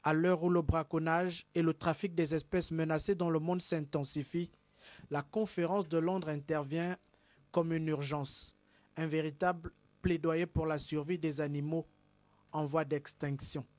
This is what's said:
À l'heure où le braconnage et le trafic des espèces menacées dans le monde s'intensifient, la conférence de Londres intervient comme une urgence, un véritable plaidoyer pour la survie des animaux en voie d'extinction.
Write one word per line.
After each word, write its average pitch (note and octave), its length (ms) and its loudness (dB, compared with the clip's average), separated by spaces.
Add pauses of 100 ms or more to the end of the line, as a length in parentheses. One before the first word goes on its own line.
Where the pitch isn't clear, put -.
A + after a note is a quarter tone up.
À D#3 60 6
l'heure E3 320 4
où F3 60 4
le F3 120 6
braconnage E3 920 0
et E3+ 60 4
le D#3+ 120 4
trafic E3+ 400 0
des D#3+ 220 2
espèces F3 360 -2
menacées D#3+ 440 0
dans E3+ 140 0
le D#3+ 100 4
monde F3 220 0
s'intensifient, D3+ 880 -2 (580)
la C#3+ 120 -2
conférence F#3+ 680 -2
de E3 100 0
Londres E3+ 300 0
intervient D3+ 720 -2 (560)
comme E3 180 2
une D#3+ 160 0
urgence, C#3+ 680 -4 (440)
un D#3+ 100 -2
véritable D#3+ 640 -2 (300)
plaidoyer E3 440 2
pour D#3+ 200 -4
la D#3 120 0
survie D3+ 400 -2
des D#3 220 -2
animaux D3 480 -2 (640)
en D#3 140 0
voie D#3 180 2
d'extinction. C#3+ 800 -4 (140)